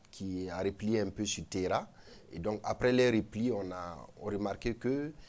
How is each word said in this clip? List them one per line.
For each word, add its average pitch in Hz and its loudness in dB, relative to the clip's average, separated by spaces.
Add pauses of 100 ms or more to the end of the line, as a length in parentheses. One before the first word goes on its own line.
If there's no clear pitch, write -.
(100)
qui 92 -4
a 87 -4
replié 104 2
un 98 0
peu 107 -4
sur 101 -4
Terra. 98 0 (440)
Et 82 -8
donc, 104 -2
après 123 2
les 123 8
replis, 113 2
on 98 -2
a, 87 -8 (120)
on 104 -6
a 104 -2
remarqué 101 -2
que, 143 -2 (160)